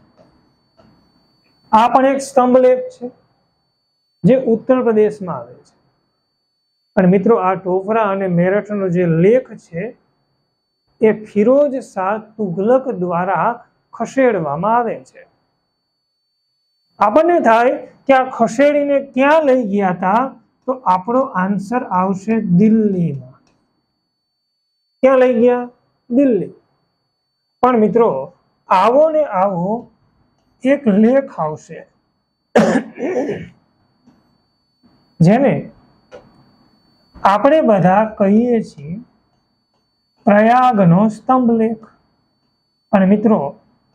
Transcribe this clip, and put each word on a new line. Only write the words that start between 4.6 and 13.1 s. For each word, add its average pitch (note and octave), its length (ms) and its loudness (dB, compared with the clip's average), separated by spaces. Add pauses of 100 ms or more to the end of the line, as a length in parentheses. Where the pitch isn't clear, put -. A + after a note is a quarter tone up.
પ્રદેશમાં G#3 540 -2
આવે A#2 180 -16 (120)
છે. - 80 -20 (1200)
અને F#3 120 2
મિત્રો, G3 320 2
આ F#3 160 -2
ટોપરા F#3+ 560 -2
અને G3 160 -4
મેરઠનો G3 580 -2 (100)
જે F3+ 100 0 (180)
લેખ B3 260 2 (160)
છે E3+ 180 -12 (1200)
એ A3 80 4 (160)
ફિરોજ B3+ 480 2 (100)
શાહ F#3+ 320 -6 (220)
તુગલક A3 480 -2 (140)
દ્વારા F3+ 520 -2 (420)